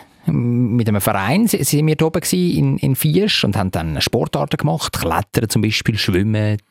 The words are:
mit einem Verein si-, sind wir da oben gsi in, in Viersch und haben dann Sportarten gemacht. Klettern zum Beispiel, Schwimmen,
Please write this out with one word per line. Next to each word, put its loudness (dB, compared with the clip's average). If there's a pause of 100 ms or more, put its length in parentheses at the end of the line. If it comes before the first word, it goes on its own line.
(260)
mit 2
einem 2
Verein 2
si-, 0
sind 2
wir 2
da 2
oben -2
gsi 0
in, 2
in 0
Viersch 2
und 0
haben 0
dann -4
Sportarten -2
gemacht. -2
Klettern -2
zum 0
Beispiel, 0
Schwimmen, 0 (140)